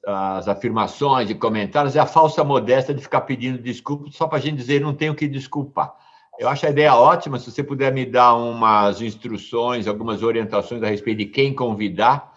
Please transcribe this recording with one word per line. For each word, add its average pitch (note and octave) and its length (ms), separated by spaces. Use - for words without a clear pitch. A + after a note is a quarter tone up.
as F#2+ 420
afirmações A#2 840
e G#2+ 40
comentários A2+ 640
é - 40
a - 60
falsa D#3 380
modéstia C3+ 500
de C3+ 80
ficar - 200
pedindo B2+ 360
desculpa C#3+ 520
só - 160
pra C#3+ 120
gente D3 180
dizer: C3+ 240
"Não C#3+ 140
tenho D#3 180
o C#3+ 40
que D3 120
desculpar". C3+ 640
Eu A#2+ 100
acho C#3+ 180
a D3+ 40
ideia D3 240
ótima, C#3 440
se A#2+ 120
você C#3+ 120
puder C3+ 300
me C3 140
dar A#2+ 280
umas A2 680
instruções, A#2 840
algumas G#2+ 360
orientações A2 600
a A2 40
respeito G#2+ 320
de G2+ 80
quem C#3 280
convidar, A2 840